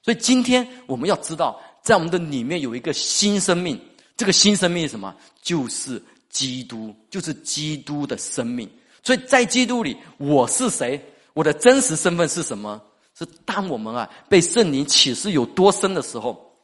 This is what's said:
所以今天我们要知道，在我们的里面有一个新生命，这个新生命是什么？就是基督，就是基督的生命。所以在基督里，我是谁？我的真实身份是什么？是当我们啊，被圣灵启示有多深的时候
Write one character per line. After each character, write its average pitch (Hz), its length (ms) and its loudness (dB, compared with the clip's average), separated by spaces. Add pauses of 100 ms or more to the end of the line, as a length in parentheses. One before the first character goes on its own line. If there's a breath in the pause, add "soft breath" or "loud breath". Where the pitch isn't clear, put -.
所 233 100 0
以 226 60 2
今 254 240 4
天 247 240 2 (200 loud breath)
我 135 80 -4
们 131 140 -2
要 185 80 2
知 - 180 -10
道， 151 240 -2 (220 loud breath)
在 226 140 4
我 185 60 4
们 165 100 -4
的 180 80 0
里 143 260 -4
面 160 160 -4
有 120 160 -6
一 123 40 -8
个 151 120 -4
新 202 480 0
生 175 160 2
命， 170 240 -4 (360 soft breath)
这 226 100 -2
个 196 60 4
新 208 220 4
生 180 160 2
命 170 120 -2
是 147 80 -4
什 110 100 -10
么？ 95 140 -6 (260 soft breath)
就 156 280 -2
是 - 340 -8 (260 soft breath)
基 127 360 -6
督， 110 300 -12 (140)
就 196 120 -8
是 156 120 -8
基 151 460 -6
督 147 280 -6
的 117 120 -6
生 - 280 -6
命。 120 220 -6 (340 soft breath)
所 254 120 2
以 254 120 0
在 254 180 4
基 247 200 2
督 240 180 -2
里， 135 140 -4 (220 loud breath)
我 143 300 4
是 247 200 0
谁？ 135 320 -2 (320 soft breath)
我 156 100 -2
的 156 120 4
真 254 260 6
实 160 160 -2
身 175 200 0
份 165 120 2
是 165 140 -4
什 113 160 -6
么？ 104 240 -10 (340)
是 165 80 -10 (220)
当 202 220 -4
我 127 100 -4
们 110 160 -8
啊， 120 160 -4 (180 loud breath)
被 185 120 8
圣 208 300 2
灵 139 140 0
启 135 300 2
示 202 160 -4
有 131 160 2
多 185 260 4
深 190 220 -2
的 151 80 -2
时 - 160 -10
候 110 180 -6 (280)